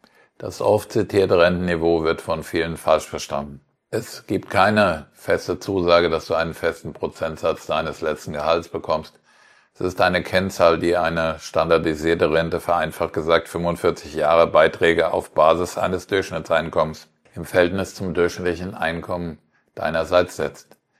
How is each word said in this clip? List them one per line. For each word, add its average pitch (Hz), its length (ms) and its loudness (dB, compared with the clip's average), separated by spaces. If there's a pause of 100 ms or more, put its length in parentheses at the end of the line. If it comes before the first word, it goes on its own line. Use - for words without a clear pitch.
(380)
das - 240 -8
oft 104 280 2
zitierte 98 480 2
Rentenniveau 85 640 2
wird 80 200 -2
von 80 220 -6
vielen 82 340 -4
falsch 78 260 2
verstanden. 71 560 -8 (320)
Es - 360 -8
gibt 98 220 -4
keine 98 640 2
feste 87 440 -2
Zusage, 87 520 2
dass 80 160 -2
du 82 80 -2
einen 82 200 -2
festen - 380 -4
Prozentsatz 80 760 -4
deines 78 360 -4
letzten 78 300 -6
Gehalts 80 360 -2
bekommst. 80 500 -6 (560)
Es - 60 -12
ist 90 200 -2
eine 90 220 2
Kennzahl, 92 560 2
die 85 180 2
eine 82 440 -2
standardisierte 82 920 0
Rente, 82 280 0
vereinfacht 82 520 -2
gesagt 82 360 0
fünfundvierzig 85 680 -4
Jahre 82 320 4
Beiträge 82 640 4
auf 90 200 -4
Basis 82 440 2
eines 90 300 -4
Durchschnittseinkommens 80 1000 -2 (260)
im 85 100 -12
Verhältnis 92 520 0
zum 90 180 -6
durchschnittlichen 87 600 -2
Einkommen 85 640 -6 (360)
deinerseits 82 640 0
setzt. - 400 -8 (240)